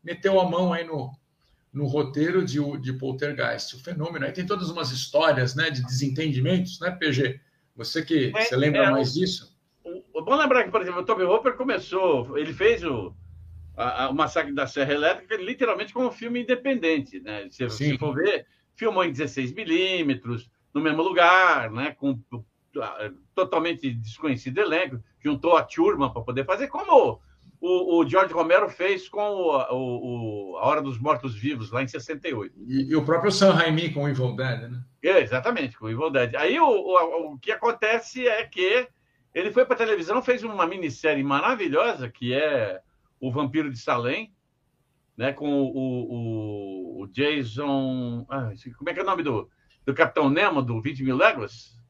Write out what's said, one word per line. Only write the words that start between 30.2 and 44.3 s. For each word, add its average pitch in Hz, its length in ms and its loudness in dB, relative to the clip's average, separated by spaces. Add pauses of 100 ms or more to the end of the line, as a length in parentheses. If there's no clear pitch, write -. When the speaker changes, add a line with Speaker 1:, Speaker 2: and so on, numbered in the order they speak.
Speaker 2:
o, 82 40 -10
A 110 100 0
Hora 151 140 2
dos 131 180 -6
Mortos 135 360 -2
Vivos, 110 360 -6
lá 123 120 -2
em 131 40 -6
sessenta 151 400 -10
e 147 60 -4
oito. 104 220 -8 (120)
Speaker 1:
E, 135 220 0
e 156 60 2
o 139 100 2
próprio 170 260 2
Sam 190 200 6
Raimi 165 420 2
com 143 140 -2
Evil 127 280 0
Dead, 120 340 -4
né? 123 140 -10 (200)
Speaker 2:
É, 175 180 6
exatamente, 127 560 -2
com 110 120 -8
Evil 135 220 -2
Dead. 123 240 2
Aí 180 240 2
o, 320 80 8
o, 170 680 2
o 131 60 -16
que 208 120 -4
acontece 226 760 0
é 226 180 2
que 220 420 0 (460)
ele 190 180 -2
foi 247 140 6
pra 254 100 2
televisão, 214 460 0
fez 247 220 0
uma 202 240 0
minissérie 156 560 -2
maravilhosa, 160 840 0
que 120 240 -4
é 127 480 0 (380)
O 131 120 -4
Vampiro 143 400 -2
de 123 80 -12
Salem, 123 540 -2 (840)